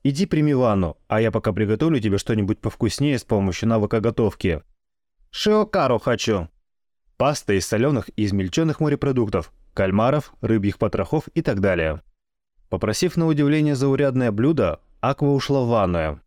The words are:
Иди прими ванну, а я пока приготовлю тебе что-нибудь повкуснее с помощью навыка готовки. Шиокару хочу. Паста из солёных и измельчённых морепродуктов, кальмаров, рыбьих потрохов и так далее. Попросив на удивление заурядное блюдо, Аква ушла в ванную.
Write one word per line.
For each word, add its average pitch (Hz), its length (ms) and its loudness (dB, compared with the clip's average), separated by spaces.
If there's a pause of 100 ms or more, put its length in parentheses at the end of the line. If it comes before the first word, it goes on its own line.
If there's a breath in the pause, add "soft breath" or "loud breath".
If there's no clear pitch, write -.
Иди 143 240 0
прими 151 280 2
ванну, 101 440 0 (100)
а 110 120 0
я 113 100 2
пока 110 220 -2
приготовлю 107 480 0
тебе 101 180 0
что-нибудь 107 420 -2
повкуснее 123 600 -2
с - 60 -12
помощью 98 420 0
навыка 113 320 0
готовки. 98 640 -2 (680)
Шиокару 196 680 0
хочу. 104 480 -2 (720)
Паста 131 360 0
из 95 140 0
солёных 117 480 0
и 107 100 0
измельчённых 101 540 0
морепродуктов, 139 720 0 (220)
кальмаров, 107 680 0
рыбьих 104 380 0
потрохов 113 560 -2
и 165 80 -2
так 110 180 -2
далее. 85 420 0 (680)
Попросив 107 480 -2
на 165 100 2
удивление 147 480 2
заурядное 131 560 0
блюдо, 110 480 0 (220)
Аква 143 280 0
ушла 139 340 0
в 120 40 0
ванную. 87 600 0